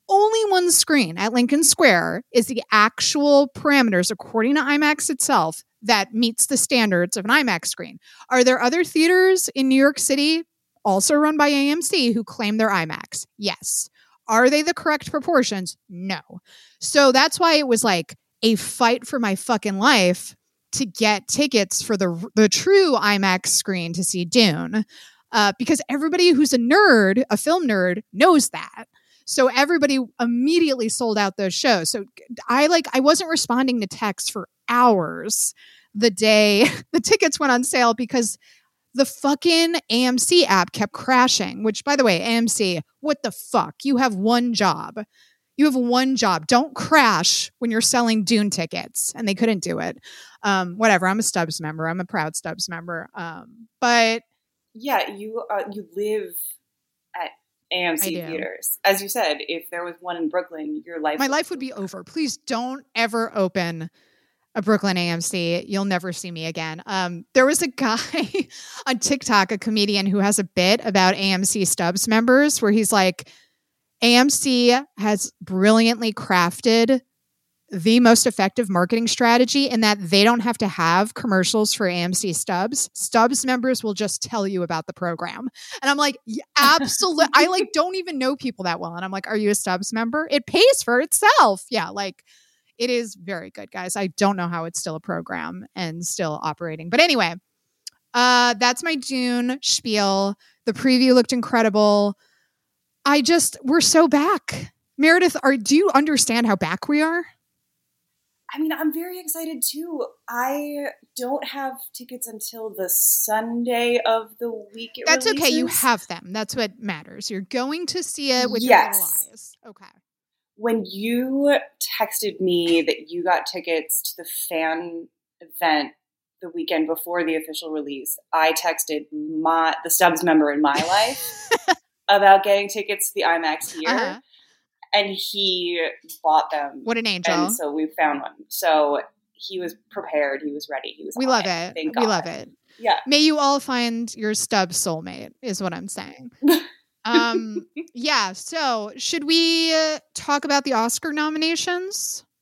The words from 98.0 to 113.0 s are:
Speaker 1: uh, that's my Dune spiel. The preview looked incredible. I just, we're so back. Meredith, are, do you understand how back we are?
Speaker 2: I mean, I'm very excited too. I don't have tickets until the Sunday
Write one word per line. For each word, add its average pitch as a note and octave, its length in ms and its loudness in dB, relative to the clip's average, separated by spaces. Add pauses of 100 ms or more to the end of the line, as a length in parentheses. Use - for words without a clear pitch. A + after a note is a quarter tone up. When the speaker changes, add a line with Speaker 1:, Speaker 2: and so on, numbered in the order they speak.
Speaker 1:
uh, B3 400 4
that's B3 300 -2
my E4 120 -4
Dune B3 680 -4
spiel. G3 720 0 (320)
The A3 60 0
preview B3+ 420 4
looked B3 180 2
incredible. G#3 880 2 (840)
I C#4+ 200 2
just, E4 400 2
we're C#4+ 180 2
so E4 260 6
back. - 680 -2 (200)
Meredith, E4 460 4
are, C#4 160 4
do A3+ 180 2
you F4+ 200 4
understand C4+ 500 2
how G#3+ 100 2
back F3 320 -4
we D4 140 2
are? E4 220 0 (1300)
Speaker 2:
I C4+ 60 -8
mean, D#4 120 -2
I'm D#4 220 -2
very F4+ 260 -8
excited D#4+ 480 -8
too. D#4 380 -8 (240)
I C#4+ 600 -4 (260)
don't B3+ 320 -6
have C4+ 260 -8 (220)
tickets B3 320 -14
until A3 420 -12
the F#3 200 -8
Sunday A#3 1160 0